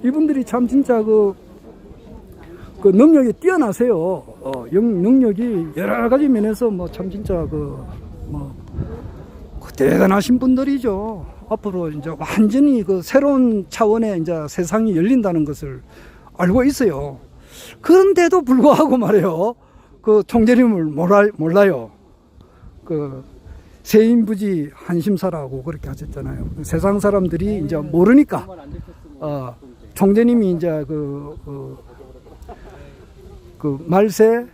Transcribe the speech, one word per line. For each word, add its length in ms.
이분들이 420
참 220
진짜 340
그, 320
그 80
능력이 440
뛰어나세요. 600
어, 560
영-, 280
능력이 640
여러 320
가지 180
면에서 420
뭐 200
참 200
진짜 400
그, 320
뭐, 260
그 120
대단하신 680
분들이죠. 840
앞으로 400
이제 280
완전히 640
그 200
새로운 680
차원의 520
이제 120
세상이 480
열린다는 480
것을 380
알고 260
있어요. 560
그런데도 640
불구하고 540
말이에요. 560
그 240
총재님을 600
몰라-, 500
몰라요. 560
그 380
세인부지 880
한심사라고 920
그렇게 260
하셨잖아요. 580
세상 360
사람들이 680
이제 120
모르니까, 680
어, 360
총재님이 600
이제 340
그, 580
그, 320
그 300
말세 680